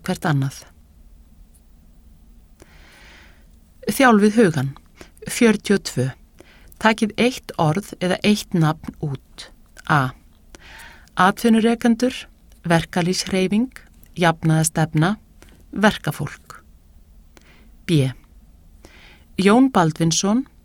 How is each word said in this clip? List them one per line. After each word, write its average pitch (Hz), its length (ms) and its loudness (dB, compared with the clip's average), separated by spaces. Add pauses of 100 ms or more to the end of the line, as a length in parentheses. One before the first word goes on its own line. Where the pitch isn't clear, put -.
hvert 185 240 -4
annað. 135 320 -2 (3250)
Þjálfið 214 480 4
hugann. 156 320 2 (560)
Fjörutíu 214 540 0
og - 60 -16
tvö. 131 200 -4 (720)
Takið 220 400 0
eitt - 400 -2
orð 165 400 -2
eða 180 240 -4
eitt 208 320 0
nafn 156 480 -2
út. - 480 -12 (400)
A. 131 240 0 (1000)
Atvinnurekendur, 226 1000 0 (480)
verkalýðshreyfing, 185 1080 -2 (440)
jafnaðarstefna, 160 1000 0 (560)
verkafólk. - 880 -4 (1300)
B. 135 240 0 (1300)
Jón 226 340 4
Baldvinsson, 180 720 0 (200)